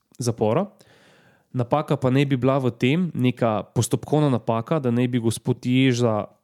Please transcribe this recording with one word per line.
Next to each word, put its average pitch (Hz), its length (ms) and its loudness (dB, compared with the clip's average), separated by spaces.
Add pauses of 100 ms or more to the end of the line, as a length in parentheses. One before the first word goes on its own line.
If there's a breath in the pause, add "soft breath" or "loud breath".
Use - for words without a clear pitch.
(200)
zapora. 120 460 0 (880 soft breath)
Napaka 147 420 0
pa 131 140 0
naj 135 160 4
bi 135 120 0
bila 131 200 2
v 127 140 0
tem, 151 420 0
neka 117 500 0 (120)
postopkovna 143 540 0
napaka, 117 500 -2
da 123 120 -2
naj 123 160 0
bi 123 120 -2
gospod 117 460 -2
Ježa 120 600 2 (180)